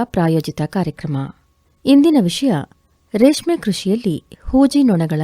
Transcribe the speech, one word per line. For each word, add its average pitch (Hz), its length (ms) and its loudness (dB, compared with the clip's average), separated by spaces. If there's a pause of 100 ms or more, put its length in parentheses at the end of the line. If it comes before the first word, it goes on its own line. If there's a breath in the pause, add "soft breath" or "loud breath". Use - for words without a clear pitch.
ಪ್ರಾಯೋಜಿತ 160 640 -2
ಕಾರ್ಯಕ್ರಮ. 156 500 -6 (680)
ಇಂದಿನ 285 360 4
ವಿಷಯ 208 320 -2 (640)
ರೇಷ್ಮೆ 294 420 2
ಕೃಷಿಯಲ್ಲಿ 196 680 -4 (260)
ಹೂಜಿ 277 320 2
ನೊಣಗಳ 165 420 0